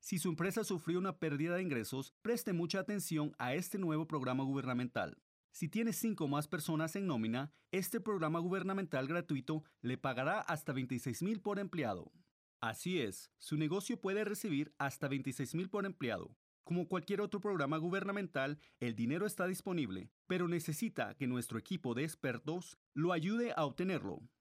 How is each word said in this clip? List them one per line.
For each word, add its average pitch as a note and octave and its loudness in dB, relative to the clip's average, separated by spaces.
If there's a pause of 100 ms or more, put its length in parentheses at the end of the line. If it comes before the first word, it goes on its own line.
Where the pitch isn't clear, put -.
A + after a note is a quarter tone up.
Si - -2
su F3+ 2
empresa F3+ 2
sufrió F3 2
una F#3 0
pérdida D#3+ 2
de F#3 2
ingresos, C3 -2
preste A#3 0
mucha F3 2
atención F3 0
a B2 0
este F3 0
nuevo D#3+ 2
programa C3 0
gubernamental. B2+ 0 (320)
Si - -4
tienes A3 0
cinco G3 0
más C#3+ 0
personas D#3+ 0
en G3 0
nómina, B2+ 2 (180)
este F#3+ 0
programa E3 2
gubernamental F3+ 0
gratuito D#3 0 (200)
le B2 0
pagará C#3 0
hasta - -2
veintiséis B2+ -2
mil G#3 0
por G3+ 0
empleado. B2 -2 (500)
Así C#3+ 0
es, - -4
su - -2
negocio F#3+ 0
puede G3 0
recibir F3+ 0
hasta C#3 -2
veintiséis C3+ -2
mil F#3 0
por G3 0
empleado. A#2+ -2 (340)
Como F3 0
cualquier F#3 0
otro G#3 -2
programa E3 2
gubernamental, F3 0 (200)
el A#2 0
dinero C3 2
está F#3+ 0
disponible, E3 -2 (180)
pero F3 2
necesita E3 0
que C3+ -2
nuestro B2 0
equipo C3 -4
de B2 0
expertos D#3 -4 (160)
lo E3 2
ayude G3+ 2
a D#3+ 2
obtenerlo. C#3 -2 (200)